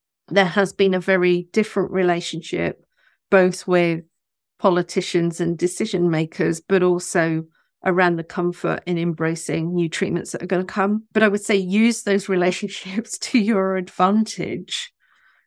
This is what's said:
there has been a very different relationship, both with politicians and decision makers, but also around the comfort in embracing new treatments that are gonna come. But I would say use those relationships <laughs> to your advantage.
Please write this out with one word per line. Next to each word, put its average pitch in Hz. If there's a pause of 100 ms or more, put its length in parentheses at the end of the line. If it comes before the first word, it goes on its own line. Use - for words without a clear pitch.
(300)
there 190
has 190
been 196
a 185
very 180
different 214
relationship, 170 (440)
both 185
with 170 (560)
politicians 175
and 170
decision 175
makers, 160
but 190
also 165 (400)
around 180
the 165
comfort 175
in 180
embracing 160
new 175
treatments -
that -
are 180
gonna 180
come. 208
But 220
I 220
would 202
say 214
use 208
those 202
relationships 185
<laughs> -
to -
your 196
advantage. 185 (560)